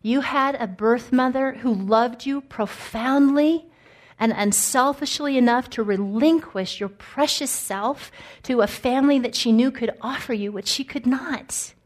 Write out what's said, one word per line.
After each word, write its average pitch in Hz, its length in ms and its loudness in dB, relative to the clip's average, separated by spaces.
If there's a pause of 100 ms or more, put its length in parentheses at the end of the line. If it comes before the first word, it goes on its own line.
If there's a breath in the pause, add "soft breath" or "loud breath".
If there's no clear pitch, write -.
you 247 200 0
had 277 340 0
a 233 100 -4
birth 226 460 0
mother 254 400 0
who 233 200 -2
loved 220 540 0
you 277 140 -2
profoundly 277 1300 0 (520 soft breath)
and 226 140 2
unselfishly 277 1040 0
enough 247 320 2
to 226 140 -4
relinquish 202 960 0
your 202 80 -6
precious 277 640 -4
self - 580 -6 (320 loud breath)
to 247 180 0
a 208 60 4
family 269 540 2
that 233 160 -6
she 233 160 2
knew 247 180 6
could 240 300 -6
offer 254 320 -8
you 208 180 -4
what 196 160 -10
she - 160 -4
could 254 240 -6
not. - 680 -6 (120)